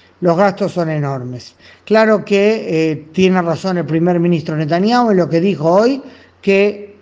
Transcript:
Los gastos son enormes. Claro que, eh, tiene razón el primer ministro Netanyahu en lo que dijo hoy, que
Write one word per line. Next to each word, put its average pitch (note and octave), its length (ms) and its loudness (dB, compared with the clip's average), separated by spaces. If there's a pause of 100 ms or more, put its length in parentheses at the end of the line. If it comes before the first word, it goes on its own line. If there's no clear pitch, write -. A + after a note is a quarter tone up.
(200)
Los E3+ 160 2
gastos F#3+ 380 0
son E3+ 160 -2
enormes. C3+ 640 -6 (300)
Claro G#3+ 400 2
que, G3 640 0
eh, D#3 220 -8
tiene F#3 280 2
razón F3 360 -4
el D#3+ 80 -2
primer E3+ 340 0
ministro D#3+ 380 0
Netanyahu G#3 540 0
en F#3+ 60 2
lo D#3+ 120 0
que E3 100 0
dijo E3 300 0
hoy, A#3+ 320 2 (400)
que G3+ 600 0